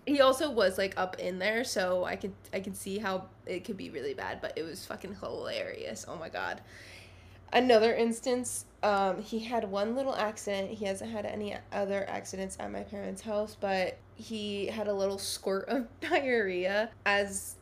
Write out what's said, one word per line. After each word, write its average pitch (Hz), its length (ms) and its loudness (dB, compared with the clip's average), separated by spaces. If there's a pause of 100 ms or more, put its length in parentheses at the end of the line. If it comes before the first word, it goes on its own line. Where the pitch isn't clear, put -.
He 277 140 6
also 262 300 8
was, 196 260 4
like, 196 220 0
up 185 220 -2
in 180 180 -2
there, 214 240 0
so 185 420 2
I 180 120 -2
could, 190 160 -6 (200)
I 196 60 -2
could 190 180 -6
see 196 220 -4
how 190 280 -2 (200)
it 180 180 -4
could 196 120 -6
be 175 140 -10
really 139 220 -4
bad, 98 300 -6
but - 140 -4
it 156 80 -2
was 160 220 -10
fucking - 360 -8
hilarious. - 840 -6
Oh 147 80 -10
my 160 120 -10
God. 90 320 -4 (920)
Another 233 420 8
instance, 233 680 0 (180)
um, 196 400 4
he 220 180 -4
had 226 300 -2
one 208 240 0
little 269 220 0
accident. 202 540 -2
He 214 140 -6
hasn't 196 280 -2
had 214 140 -4
any 208 280 -4 (180)
other 196 360 0
accidents 190 500 -6
at 202 140 -6
my 202 100 -6
parents' 196 400 -8
house, 214 380 -2
but 190 360 2 (200)
he 208 500 -4
had 208 220 -2
a 208 40 2
little 196 260 2
squirt - 500 -2
of 240 260 0
<laughs> - 60 -16
diarrhea 220 880 2 (160)
as 202 560 2